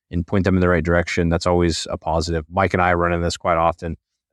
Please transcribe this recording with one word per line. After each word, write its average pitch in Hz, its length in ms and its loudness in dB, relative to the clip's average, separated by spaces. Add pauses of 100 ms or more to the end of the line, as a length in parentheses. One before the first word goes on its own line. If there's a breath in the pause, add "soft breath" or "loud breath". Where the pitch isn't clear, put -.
(120)
and 87 140 -4
point 98 200 0
them 92 100 2
in 92 60 2
the 90 80 4
right 85 140 2
direction, 85 440 0
that's 82 180 0
always 87 440 0
a - 80 -6
positive. 82 520 -4
Mike 92 240 0
and 92 80 2
I 90 120 2
run 87 180 0
in 85 100 -2
this 85 140 -2
quite 87 220 0
often 82 360 -2
at - 40 -12 (360)